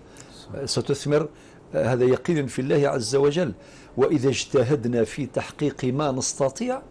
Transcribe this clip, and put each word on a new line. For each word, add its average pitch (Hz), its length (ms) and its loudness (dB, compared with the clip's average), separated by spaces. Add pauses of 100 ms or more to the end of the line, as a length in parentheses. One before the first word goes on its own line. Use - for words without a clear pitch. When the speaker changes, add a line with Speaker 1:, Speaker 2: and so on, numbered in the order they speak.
(340)
Speaker 1:
صحيح. - 280 -14
Speaker 2:
آه، 139 40 -8
ستثمر، 147 600 0 (480)
آه، 120 180 0
هذا 123 100 2
يقين 131 440 2
في - 120 -8
الله 143 300 2
عز 131 260 -2
وجل. 143 380 2 (440)
وإذا 135 320 2
اجتهدنا 120 760 2
في 131 220 -4
تحقيق - 600 -4
ما 135 260 0
نستطيع 147 800 -2